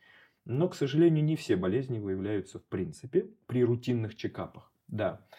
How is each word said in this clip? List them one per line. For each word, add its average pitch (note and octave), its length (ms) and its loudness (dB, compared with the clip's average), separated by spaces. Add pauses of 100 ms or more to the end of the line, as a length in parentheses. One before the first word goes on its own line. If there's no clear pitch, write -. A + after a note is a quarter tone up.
(440)
но, D3+ 240 0
к F3+ 80 -12
сожалению, D3+ 480 4
не D#3 100 2
все A#2 220 0
болезни A2+ 420 0
выявляются G2 640 -4
в - 40 -20
принципе F#2 600 -4 (220)
при B2 160 2
рутинных A#2 520 0
чекапах, - 560 -10 (140)
да. G#2 400 -4 (120)